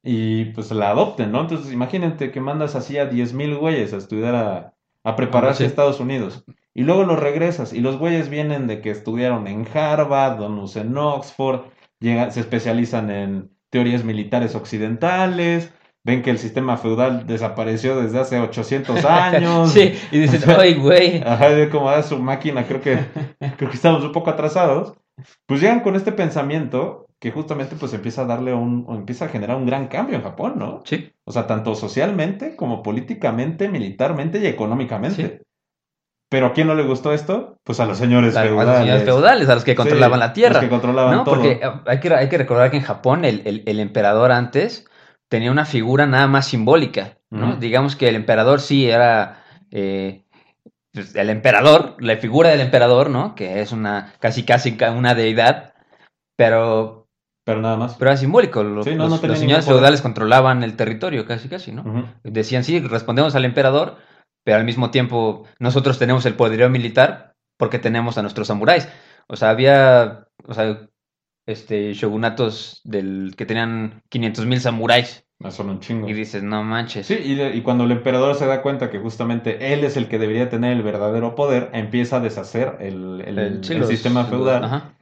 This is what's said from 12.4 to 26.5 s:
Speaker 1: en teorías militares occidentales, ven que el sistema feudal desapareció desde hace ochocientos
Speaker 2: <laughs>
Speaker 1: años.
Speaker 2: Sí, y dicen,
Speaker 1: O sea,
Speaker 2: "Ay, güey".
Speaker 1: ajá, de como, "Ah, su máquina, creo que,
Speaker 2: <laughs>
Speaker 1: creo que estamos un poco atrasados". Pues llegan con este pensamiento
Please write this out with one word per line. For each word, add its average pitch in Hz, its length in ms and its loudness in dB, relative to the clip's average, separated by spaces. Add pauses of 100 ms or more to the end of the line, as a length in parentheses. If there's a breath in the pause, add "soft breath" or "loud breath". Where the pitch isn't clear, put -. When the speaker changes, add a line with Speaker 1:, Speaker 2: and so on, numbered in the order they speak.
Speaker 1:
en 98 400 -6 (180)
teorías 123 340 -2
militares 110 520 -4
occidentales, 170 1160 -2 (320 soft breath)
ven 123 200 0
que 131 80 0
el 113 80 0
sistema 123 380 -4
feudal 117 500 -2
desapareció 113 720 -4
desde 117 180 -2
hace 131 200 -2
ochocientos 131 680 -4
Speaker 2:
<laughs> - 0 -
Speaker 1:
años. 170 680 4
Speaker 2:
Sí, 196 220 6 (180)
y 151 80 2
dicen, 147 240 4
Speaker 1:
O - 20 -2
sea, 170 160 8
Speaker 2:
"Ay, 180 140 8
güey". 170 500 4
Speaker 1:
ajá, 120 240 4
de 151 200 4
como, 143 200 0
"Ah, 147 140 4
su 151 160 -4
máquina, 135 460 -4
creo 131 160 -6
que, 139 160 2
Speaker 2:
<laughs> 139 600 -8
Speaker 1:
creo 135 120 -4
que 131 60 -8
estamos 151 280 2
un 147 80 -6
poco 165 180 -4
atrasados". 151 640 0 (520 loud breath)
Pues 139 160 -2
llegan 226 200 4
con 190 140 0
este 196 160 -2
pensamiento 147 920 -4 (140)